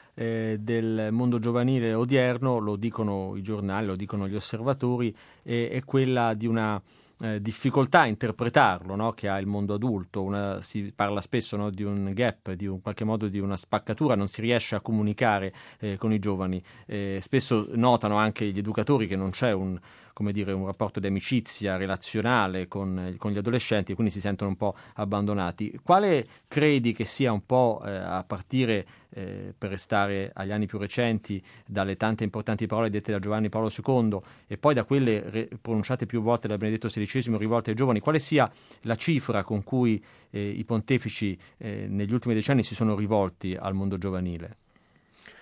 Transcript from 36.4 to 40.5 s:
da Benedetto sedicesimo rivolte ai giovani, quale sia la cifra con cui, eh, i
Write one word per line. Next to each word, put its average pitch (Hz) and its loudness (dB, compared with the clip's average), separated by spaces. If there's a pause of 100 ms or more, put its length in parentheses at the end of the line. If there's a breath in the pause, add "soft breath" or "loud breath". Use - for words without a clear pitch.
da 104 -2
Benedetto 110 -2
sedicesimo 113 -2
rivolte 110 0
ai 107 -2
giovani, 120 2
quale 156 2
sia 135 4 (320 soft breath)
la 113 -2
cifra 123 0
con 107 -2
cui, 117 2 (260 soft breath)
eh, 101 -6
i 104 -6